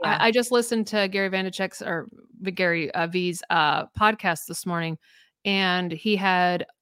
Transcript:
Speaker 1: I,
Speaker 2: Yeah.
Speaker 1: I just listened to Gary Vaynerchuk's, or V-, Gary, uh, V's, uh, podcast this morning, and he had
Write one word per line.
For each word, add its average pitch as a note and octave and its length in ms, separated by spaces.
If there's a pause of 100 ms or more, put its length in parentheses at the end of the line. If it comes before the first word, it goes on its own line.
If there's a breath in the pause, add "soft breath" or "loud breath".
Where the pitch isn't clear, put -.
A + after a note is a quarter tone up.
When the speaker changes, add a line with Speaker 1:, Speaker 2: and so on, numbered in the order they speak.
Speaker 1:
I, - 80
Speaker 2:
Yeah. - 100
Speaker 1:
I A3+ 100
just A#3+ 200
listened A#3 360
to G#3 220
Gary G3 200
Vaynerchuk's, F#3+ 520
or E3+ 260 (340)
V-, F#3+ 100
Gary, E3+ 420
uh, E3+ 140
V's, F3+ 420
uh, D3+ 380 (120)
podcast G#3+ 480
this - 200
morning, E3 300 (460 soft breath)
and F3+ 480
he G#3 240
had F3+ 500 (160)